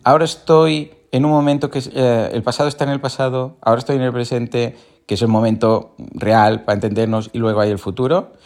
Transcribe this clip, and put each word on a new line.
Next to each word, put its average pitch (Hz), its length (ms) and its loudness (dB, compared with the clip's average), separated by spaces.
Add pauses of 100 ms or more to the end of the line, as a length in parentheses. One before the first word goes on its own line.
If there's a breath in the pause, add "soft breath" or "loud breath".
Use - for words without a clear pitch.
ahora 156 220 4
estoy 156 640 2 (200)
en 131 140 2
un 151 60 2
momento 143 380 2
que - 100 -8
es, 131 140 -8
eh, 120 400 0
el 117 80 -2
pasado 147 280 -2
está 143 160 -6
en 139 40 0
el 139 100 -4
pasado, 131 640 -4
ahora 117 160 2
estoy 135 200 -2
en 131 40 0
el 127 100 0
presente, 120 640 -4 (300 soft breath)
que 104 80 -4
es 90 80 -2
el 117 60 2
momento 110 720 2
real, 107 640 0
para 104 100 -2
entendernos, 110 600 -2
y 120 40 -8
luego 110 220 0
hay 107 100 2
el 101 80 -2
futuro, 127 560 -4 (120 soft breath)